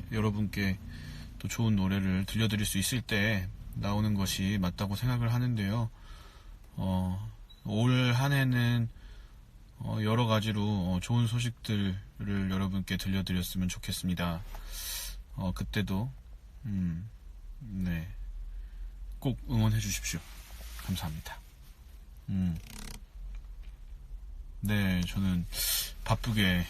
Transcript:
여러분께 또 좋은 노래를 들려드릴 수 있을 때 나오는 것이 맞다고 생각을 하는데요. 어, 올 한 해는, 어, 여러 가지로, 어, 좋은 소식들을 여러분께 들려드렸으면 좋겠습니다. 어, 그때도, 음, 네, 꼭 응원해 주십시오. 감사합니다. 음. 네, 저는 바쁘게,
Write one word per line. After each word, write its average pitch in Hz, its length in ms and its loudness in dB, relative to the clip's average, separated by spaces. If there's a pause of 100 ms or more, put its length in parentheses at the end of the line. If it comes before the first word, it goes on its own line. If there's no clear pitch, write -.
(100)
여러분께 104 680 2 (600)
또 - 80 -4
좋은 110 300 4
노래를 95 480 4
들려드릴 107 420 2
수 - 120 0
있을 113 240 2
때 104 460 2 (260)
나오는 107 400 2
것이 98 460 2
맞다고 95 360 0
생각을 120 360 2
하는데요. 117 580 2 (840)
어, 92 540 0 (340)
올 123 480 6
한 135 200 4
해는, 120 560 4 (920)
어, 110 240 -2
여러 113 240 4
가지로, 107 360 4
어, 92 380 2
좋은 120 260 4
소식들을 101 1200 0
여러분께 95 460 0
들려드렸으면 92 720 0
좋겠습니다. 87 720 -2 (920)
어, 92 160 0
그때도, 98 580 0 (540)
음, 92 440 -2 (500)
네, 90 500 -2 (1120)
꼭 123 200 0 (100)
응원해 110 300 4
주십시오. - 420 -2 (640)
감사합니다. - 540 -4 (880)
음. 92 300 2 (2000)
네, 101 420 4
저는 90 440 2 (580)
바쁘게, 101 640 4